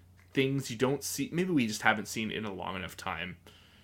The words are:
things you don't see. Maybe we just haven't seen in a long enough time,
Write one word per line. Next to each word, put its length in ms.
things 380
you 80
don't 260
see. 260
Maybe 200
we 160
just 160
haven't 260
seen 220
in 160
a 60
long 240
enough 200
time, 400